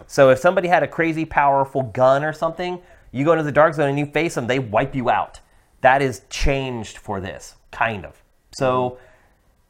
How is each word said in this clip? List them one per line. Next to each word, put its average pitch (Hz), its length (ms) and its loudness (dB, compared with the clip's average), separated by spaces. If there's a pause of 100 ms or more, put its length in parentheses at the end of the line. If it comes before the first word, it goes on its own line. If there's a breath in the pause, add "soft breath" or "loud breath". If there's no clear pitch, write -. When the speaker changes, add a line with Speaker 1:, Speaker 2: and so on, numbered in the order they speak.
Speaker 1:
So 135 220 6
if 131 100 6
somebody 180 300 0
had 170 120 4
a 139 60 -2
crazy 160 380 -4
powerful 139 580 0
gun 127 400 2
or 156 80 -4
something, 175 480 -6 (320 soft breath)
you 131 140 -4
go 165 80 4
into 160 100 0
the 147 80 -6
Dark 151 220 4
Zone 143 160 0
and 143 100 -2
you 147 60 -2
face 156 300 -4
them, 123 120 -6
they 127 120 0
wipe 120 360 -2
you 120 140 -4
out. 101 320 -2 (400)
That 131 200 4
is 131 280 -4
changed 131 720 -4
for 98 200 -8
this, 90 360 -14 (160)
kind 107 340 -4
of. - 180 -20 (300)
So 127 380 -2
Speaker 2:
Mm-hmm. 127 40 -16 (760 soft breath)